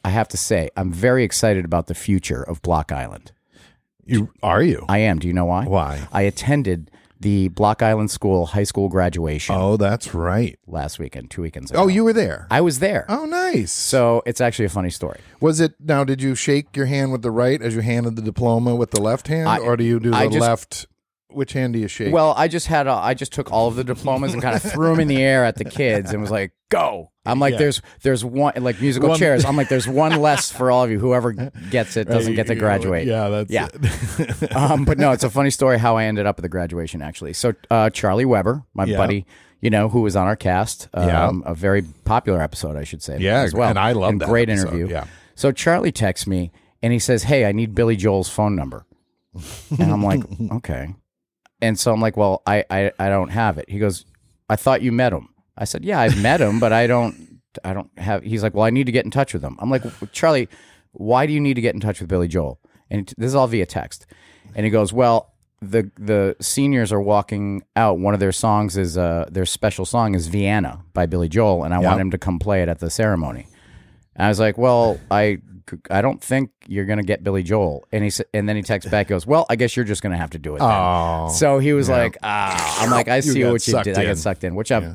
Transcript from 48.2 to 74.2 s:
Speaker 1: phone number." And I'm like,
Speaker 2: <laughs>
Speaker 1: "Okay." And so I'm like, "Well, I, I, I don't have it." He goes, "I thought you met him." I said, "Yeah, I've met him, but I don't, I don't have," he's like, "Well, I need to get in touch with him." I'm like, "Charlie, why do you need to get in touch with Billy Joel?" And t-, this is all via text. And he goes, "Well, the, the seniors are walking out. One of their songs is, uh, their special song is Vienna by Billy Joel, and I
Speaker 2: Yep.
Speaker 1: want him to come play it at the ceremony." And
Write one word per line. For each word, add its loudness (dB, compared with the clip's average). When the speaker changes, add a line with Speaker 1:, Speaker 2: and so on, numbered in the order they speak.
Speaker 1:
phone 0
number." -6
And 4
I'm 0
like, 2
Speaker 2:
<laughs> -4
Speaker 1:
"Okay." -6
And 2
so 0
I'm 0
like, 0
"Well, 2
I, 2
I, 0
I 0
don't 0
have 0
it." -12
He -6
goes, -2
"I 0
thought 2
you 0
met 2
him." -8
I -8
said, -8
"Yeah, -2
I've 4
met 2
him, 2
but 4
I 4
don't, -2
I -6
don't -10
have," -4
he's -2
like, 0
"Well, 2
I 4
need 2
to -2
get 2
in -8
touch 0
with -4
him." -8
I'm -4
like, 0
"Charlie, 2
why 2
do 0
you 0
need 2
to -2
get 2
in -8
touch -2
with -8
Billy 2
Joel?" -2
And -4
t-, -18
this -2
is 0
all 4
via 0
text. -8
And -2
he 2
goes, 2
"Well, 2
the, 0
the 2
seniors 0
are 0
walking -2
out. 2
One 2
of 2
their 2
songs 0
is, -2
uh, 0
their -2
special -2
song 0
is -2
Vienna -2
by 0
Billy 0
Joel, 2
and -2
I 0
Speaker 2:
Yep. 2
Speaker 1:
want 2
him -2
to -2
come -4
play 0
it 0
at -4
the -6
ceremony." -2
And 0